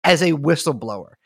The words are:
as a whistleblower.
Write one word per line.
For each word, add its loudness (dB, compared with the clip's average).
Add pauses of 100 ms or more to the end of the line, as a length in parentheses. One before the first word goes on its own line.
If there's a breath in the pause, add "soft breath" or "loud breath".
as 4
a 2
whistleblower. -2 (160)